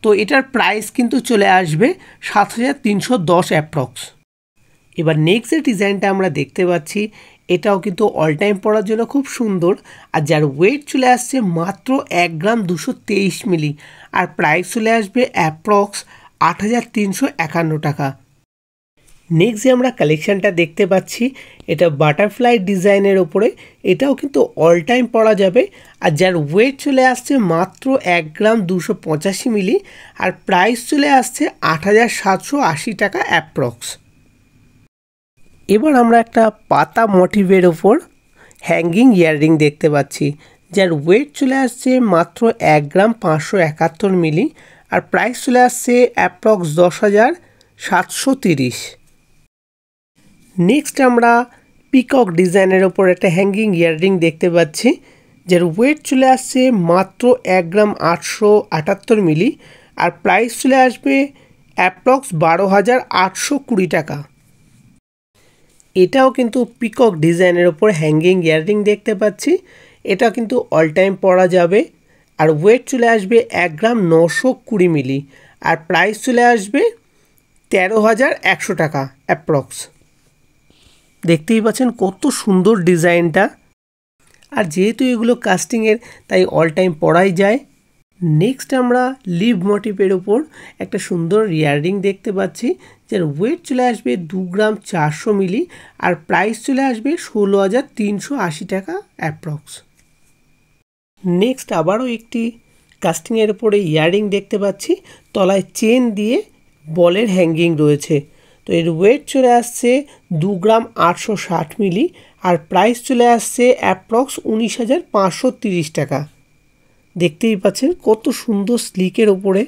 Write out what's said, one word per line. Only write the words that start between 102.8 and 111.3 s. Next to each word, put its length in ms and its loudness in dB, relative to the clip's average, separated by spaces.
কাস্টিংয়ের 540 -2
ওপরে 220 0
ইয়াররিং 320 0
দেখতে 280 -6
পাচ্ছি, 280 -4
তলায় 300 0
চেন 220 2
দিয়ে 200 -2
বলের 500 2
হ্যাঙ্গিং 340 2
রয়েছে। 320 0
তো 60 -14
এর 80 -2
ওয়েট 240 4
চলে 260 4
আসছে 300 -4
দু 100 -2
গ্রাম 200 2
আটশো 260 -2